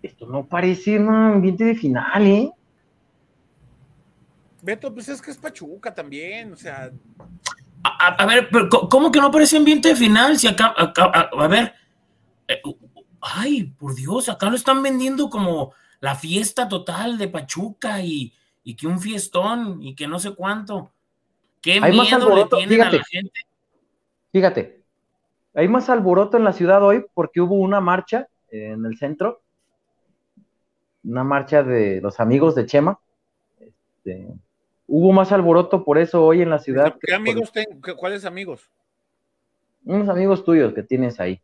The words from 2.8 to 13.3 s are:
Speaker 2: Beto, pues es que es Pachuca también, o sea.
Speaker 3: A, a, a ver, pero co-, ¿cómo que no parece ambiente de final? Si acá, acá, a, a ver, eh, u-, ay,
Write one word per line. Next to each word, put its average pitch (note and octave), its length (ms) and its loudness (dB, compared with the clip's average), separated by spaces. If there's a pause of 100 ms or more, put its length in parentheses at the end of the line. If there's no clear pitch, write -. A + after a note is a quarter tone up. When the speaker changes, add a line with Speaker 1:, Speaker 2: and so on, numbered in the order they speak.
Speaker 2:
Beto, A3 320 -10
pues A3+ 140 -16
es C#4 120 -12
que - 100 -20
es C4 60 -18
Pachuca F3 580 -16
también, F3 580 -14
o D#3+ 40 -20
sea. C3+ 340 -16 (960)
Speaker 3:
A, F3 240 2
a, - 60 -
a G3 120 2
ver, A#3 240 4
pero G#3+ 180 4
co-, - 200 2
¿cómo D4 240 4
que D4+ 80 4
no C#4 100 4
parece D4+ 260 4
ambiente D4+ 320 4
de D4+ 80 4
final? A#3+ 420 4
Si - 80 2
acá, A3 300 2
acá, E3+ 280 2
a, E3+ 160 4 (240)
a D#3 40 2
ver, A3+ 260 2 (760)
eh, - 160 -6
u-, - 120 -14 (440)
ay, A#3+ 440 -4 (140)